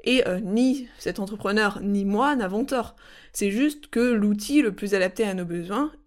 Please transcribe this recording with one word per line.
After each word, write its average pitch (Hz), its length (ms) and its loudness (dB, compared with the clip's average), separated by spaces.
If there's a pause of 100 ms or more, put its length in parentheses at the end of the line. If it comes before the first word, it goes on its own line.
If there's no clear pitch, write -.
Et, 254 220 4
euh, 180 140 -2
ni 247 480 0 (100)
cet 180 200 -6
entrepreneur, 208 640 -2
ni 202 240 0
moi 247 300 2
n'avons 208 280 -2
tort. 262 320 -4 (360)
C'est 202 180 -2
juste 294 380 -2
que 226 120 0
l'outil 226 640 2
le 208 120 0
plus 202 200 -2
adapté 190 300 0
à 196 100 -2
nos 180 100 -4
besoins, 185 480 -4 (140)